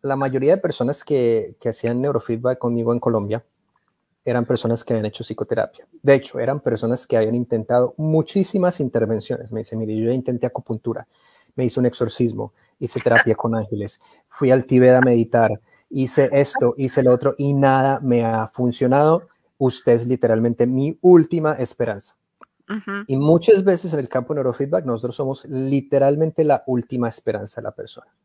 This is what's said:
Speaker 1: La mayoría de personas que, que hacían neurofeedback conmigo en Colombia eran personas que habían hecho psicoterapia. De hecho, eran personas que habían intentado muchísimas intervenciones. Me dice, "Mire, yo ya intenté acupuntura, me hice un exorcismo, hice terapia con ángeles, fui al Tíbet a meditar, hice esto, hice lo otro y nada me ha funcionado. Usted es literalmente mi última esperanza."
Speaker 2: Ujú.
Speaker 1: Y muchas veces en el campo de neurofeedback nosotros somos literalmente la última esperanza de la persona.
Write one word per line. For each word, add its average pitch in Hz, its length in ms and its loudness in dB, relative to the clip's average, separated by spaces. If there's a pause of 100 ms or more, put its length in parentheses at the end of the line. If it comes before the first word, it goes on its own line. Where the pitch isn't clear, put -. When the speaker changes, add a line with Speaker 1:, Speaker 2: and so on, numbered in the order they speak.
Speaker 1:
La 139 140 -2
mayoría 135 380 0
de 196 60 -2
personas 131 440 -4
que, 117 560 0
que 123 80 -4
hacían 120 320 -4
neurofeedback 123 580 -2
conmigo 117 340 -2
en 120 80 -2
Colombia 110 440 -2 (800)
eran 120 200 -2
personas 117 380 -2
que 113 120 -4
habían 107 120 -2
hecho - 160 -10
psicoterapia. - 640 -6 (160)
De 139 120 6
hecho, 131 260 -4
eran 135 200 -2
personas 117 460 -4
que 120 100 0
habían 110 180 2
intentado 120 640 0
muchísimas 175 840 -2
intervenciones. 113 720 -4
Me 110 80 -8
dice, 110 160 -10
"Mire, 110 200 -6
yo 113 100 -2
ya 120 80 0
intenté 123 320 -4
acupuntura, - 600 -8 (480)
me 127 100 -2
hice 123 140 -2
un 127 80 2
exorcismo, 113 680 -4 (260)
hice 123 220 -8
terapia 113 340 2
con 113 200 -4
ángeles, 104 460 -8 (280)
fui 135 220 -2
al 131 160 4
Tíbet 127 280 6
a 127 60 6
meditar, 117 600 2 (300)
hice 131 420 0
esto, 139 440 2
hice 135 260 0
lo 123 100 6
otro 135 260 2
y 143 140 0
nada 135 500 2
me 120 220 2
ha 110 240 -2
funcionado. 135 800 0 (300)
Usted 127 340 0
es 117 140 2
literalmente 117 600 0
mi 135 360 -2
última 165 520 4
esperanza." 117 600 -6 (520)
Speaker 2:
Ujú. 202 380 -10
Speaker 1:
Y 135 100 -2
muchas 170 460 4
veces 180 300 0
en 147 80 -2
el 127 80 -8
campo 131 260 -4
de 147 40 -2
neurofeedback 139 460 -2
nosotros 120 300 -6
somos 135 300 -6
literalmente 139 1000 0
la 143 220 2
última 123 420 -2
esperanza 107 520 -8
de 107 40 -16
la 110 60 -8
persona. - 380 -18 (160)